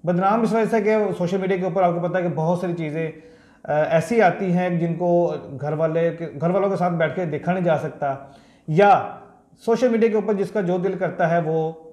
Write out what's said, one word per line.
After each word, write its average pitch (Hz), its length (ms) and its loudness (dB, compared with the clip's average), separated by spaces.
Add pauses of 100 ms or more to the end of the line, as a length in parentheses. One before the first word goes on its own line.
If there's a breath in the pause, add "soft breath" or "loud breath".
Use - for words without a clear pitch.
बदनाम 196 360 2
इस 196 100 0
वजह 226 120 2
से 226 160 0
कि 208 340 2
सोशल 180 240 -2
मीडिया 190 200 0
के 185 80 -2
ऊपर 190 160 0
आपको 175 260 2
पता 180 100 -2
है 175 100 0
कि - 20 0
बहुत 160 300 -2
सारी 175 140 -4
चीज़ें, 160 380 -6 (520 loud breath)
अ, 151 260 0
ऐसी 165 300 2
आती 185 320 2
हैं 180 260 0
जिनको 170 500 0 (280)
घर 147 180 -4
वाले 160 360 0
के, 160 280 -10
घर 165 120 0
वालों 196 200 0
के 190 60 -2
साथ 175 140 0
बैठ 165 200 0
के 185 160 -4
देखा 151 260 -2
नहीं 185 120 0
जा 160 120 4
सकता, 135 600 -6 (340 loud breath)
या 180 520 4 (440)
सोशल 226 220 2
मीडिया 226 220 2
के 214 60 0
ऊपर 208 180 0
जिसका 190 280 -2
जो 180 160 0
दिल 185 160 -2
करता 175 320 -2
है 170 160 2
वो 160 400 -4 (100)